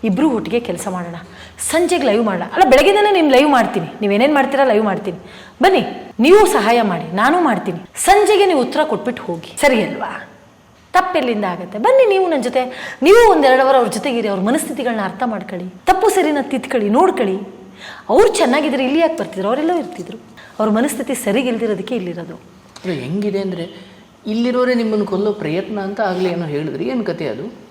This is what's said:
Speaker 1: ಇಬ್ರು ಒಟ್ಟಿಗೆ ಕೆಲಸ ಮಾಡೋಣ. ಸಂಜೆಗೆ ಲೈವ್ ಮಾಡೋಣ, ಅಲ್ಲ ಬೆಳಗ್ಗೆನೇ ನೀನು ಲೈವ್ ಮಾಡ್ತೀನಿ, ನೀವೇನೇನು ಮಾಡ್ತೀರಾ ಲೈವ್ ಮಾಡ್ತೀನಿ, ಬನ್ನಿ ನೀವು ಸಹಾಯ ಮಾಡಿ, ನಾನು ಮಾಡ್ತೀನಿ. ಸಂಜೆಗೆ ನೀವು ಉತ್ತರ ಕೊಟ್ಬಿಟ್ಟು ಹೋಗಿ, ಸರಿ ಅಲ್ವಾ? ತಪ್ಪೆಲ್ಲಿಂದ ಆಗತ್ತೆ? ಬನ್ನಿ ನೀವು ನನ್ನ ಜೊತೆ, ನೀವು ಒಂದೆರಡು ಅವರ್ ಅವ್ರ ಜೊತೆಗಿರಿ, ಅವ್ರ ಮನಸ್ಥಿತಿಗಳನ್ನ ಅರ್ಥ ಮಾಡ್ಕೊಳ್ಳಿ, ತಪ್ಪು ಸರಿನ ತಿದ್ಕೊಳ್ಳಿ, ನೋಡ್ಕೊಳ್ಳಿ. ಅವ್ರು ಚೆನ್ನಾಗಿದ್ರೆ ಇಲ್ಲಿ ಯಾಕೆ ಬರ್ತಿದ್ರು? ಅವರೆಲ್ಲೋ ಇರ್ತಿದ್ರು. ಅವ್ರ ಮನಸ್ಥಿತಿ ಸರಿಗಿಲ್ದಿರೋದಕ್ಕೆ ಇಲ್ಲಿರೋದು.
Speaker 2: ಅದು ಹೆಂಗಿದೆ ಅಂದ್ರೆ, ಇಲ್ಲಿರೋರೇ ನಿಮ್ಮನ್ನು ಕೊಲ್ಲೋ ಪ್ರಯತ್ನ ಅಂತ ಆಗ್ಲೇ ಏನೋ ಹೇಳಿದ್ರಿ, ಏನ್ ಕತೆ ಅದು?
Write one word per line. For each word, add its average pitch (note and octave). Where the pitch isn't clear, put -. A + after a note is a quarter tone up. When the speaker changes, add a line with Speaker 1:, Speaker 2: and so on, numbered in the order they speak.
Speaker 1:
ಇಬ್ರು A3+
ಒಟ್ಟಿಗೆ A3
ಕೆಲಸ F3+
ಮಾಡೋಣ. F3
ಸಂಜೆಗೆ E4+
ಲೈವ್ A3+
ಮಾಡೋಣ, F#3+
ಅಲ್ಲ -
ಬೆಳಗ್ಗೆನೇ G4
ನೀನು E4
ಲೈವ್ C4+
ಮಾಡ್ತೀನಿ, G#3
ನೀವೇನೇನು G#3+
ಮಾಡ್ತೀರಾ C#4
ಲೈವ್ A3
ಮಾಡ್ತೀನಿ, F#3
ಬನ್ನಿ F4
ನೀವು F4+
ಸಹಾಯ A#3+
ಮಾಡಿ, E3+
ನಾನು C4+
ಮಾಡ್ತೀನಿ. F#3+
ಸಂಜೆಗೆ G4+
ನೀವು D#4+
ಉತ್ತರ C#4+
ಕೊಟ್ಬಿಟ್ಟು B3
ಹೋಗಿ, -
ಸರಿ G#3+
ಅಲ್ವಾ? -
ತಪ್ಪೆಲ್ಲಿಂದ C#4+
ಆಗತ್ತೆ? F3+
ಬನ್ನಿ B4
ನೀವು F#4+
ನನ್ನ C#4+
ಜೊತೆ, B3
ನೀವು G#4+
ಒಂದೆರಡು C4+
ಅವರ್ C4+
ಅವ್ರ A#3+
ಜೊತೆಗಿರಿ, A#3
ಅವ್ರ G3
ಮನಸ್ಥಿತಿಗಳನ್ನ A#3+
ಅರ್ಥ F#3
ಮಾಡ್ಕೊಳ್ಳಿ, F#3
ತಪ್ಪು F#4+
ಸರಿನ D#4
ತಿದ್ಕೊಳ್ಳಿ, B3
ನೋಡ್ಕೊಳ್ಳಿ. G#3
ಅವ್ರು F4+
ಚೆನ್ನಾಗಿದ್ರೆ C#4
ಇಲ್ಲಿ C#4+
ಯಾಕೆ D#4+
ಬರ್ತಿದ್ರು? F#3+
ಅವರೆಲ್ಲೋ D4+
ಇರ್ತಿದ್ರು. A3+
ಅವ್ರ G#3+
ಮನಸ್ಥಿತಿ B3+
ಸರಿಗಿಲ್ದಿರೋದಕ್ಕೆ A3+
ಇಲ್ಲಿರೋದು. E3+
Speaker 2:
ಅದು -
ಹೆಂಗಿದೆ F#3+
ಅಂದ್ರೆ, F3
ಇಲ್ಲಿರೋರೇ B3
ನಿಮ್ಮನ್ನು A3
ಕೊಲ್ಲೋ G3+
ಪ್ರಯತ್ನ G3
ಅಂತ G3
ಆಗ್ಲೇ F#3
ಏನೋ F3
ಹೇಳಿದ್ರಿ, D3+
ಏನ್ B3
ಕತೆ E3
ಅದು? C3+